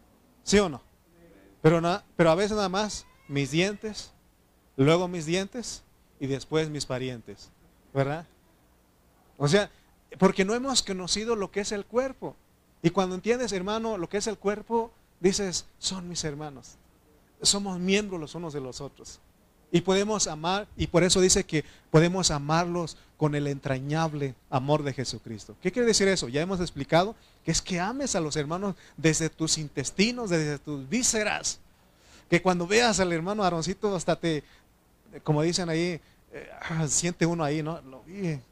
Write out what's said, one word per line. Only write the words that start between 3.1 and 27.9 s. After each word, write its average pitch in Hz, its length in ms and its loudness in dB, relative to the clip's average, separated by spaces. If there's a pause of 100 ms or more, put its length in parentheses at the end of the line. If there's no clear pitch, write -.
mis 139 240 -2
dientes, 202 600 -2 (640)
luego 165 320 4
mis 175 180 -6
dientes 190 580 -4 (360)
y 143 80 -4
después 151 420 -2
mis 147 160 -6
parientes, 123 640 -8 (440)
¿verdad? 143 320 0 (1120)
O 143 100 2
sea, 196 220 4 (480)
porque 190 280 4
no 208 100 0
hemos 254 280 0
conocido 202 520 -2
lo 196 160 -4
que 196 100 -4
es 202 100 -4
el 202 140 -6
cuerpo. 247 500 -4 (480)
Y 170 80 6
cuando 185 240 0
entiendes, 226 380 0
hermano, 214 440 -2
lo 170 100 -4
que 196 100 -4
es 208 100 -2
el 202 100 -6
cuerpo, 226 540 -2 (280)
dices, 190 460 0 (140)
"Son 185 280 -6
mis 175 160 -8
hermanos. 143 520 -10 (640)
Somos 196 380 0
miembros 190 400 0
los 147 160 -10
unos 165 180 -8
de 147 80 -6
los 127 200 -10
otros". - 380 -16 (500)
Y 175 120 4
podemos 202 460 2
amar, 175 400 -4 (100)
y 160 100 -2
por 170 160 6
eso 185 160 4
dice 185 240 4
que 147 220 -2 (260)
podemos 170 400 6
amarlos 160 640 -2 (220)
con 147 180 2
el 143 120 0
entrañable 143 840 -2 (160)
amor 147 340 2
de 139 100 -2
Jesucristo. 113 680 -10
¿Qué 185 120 -2
quiere 240 140 2
decir 196 200 4
eso? 170 220 0
Ya 135 120 0
hemos 185 200 -2
explicado 170 540 0 (280)
que 170 80 -2
es 160 100 2
que 180 180 -4
ames 240 360 -4